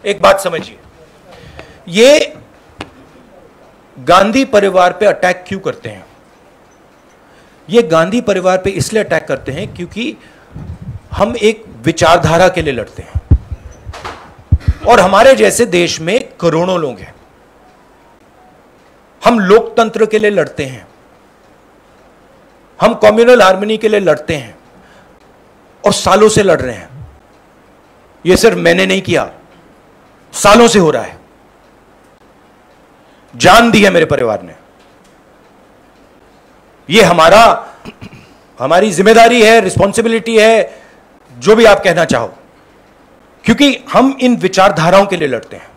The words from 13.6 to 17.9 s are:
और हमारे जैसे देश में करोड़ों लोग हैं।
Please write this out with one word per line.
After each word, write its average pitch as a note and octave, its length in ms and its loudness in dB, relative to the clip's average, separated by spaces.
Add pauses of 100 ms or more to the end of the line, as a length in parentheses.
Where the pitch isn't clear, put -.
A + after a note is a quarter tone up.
और A#3 120 4
हमारे G3 360 4
जैसे G#3+ 300 0
देश F3 360 -4
में F3+ 280 -6 (120)
करोड़ों F3 380 -2
लोग B2+ 200 -8
हैं। - 160 -20 (2000)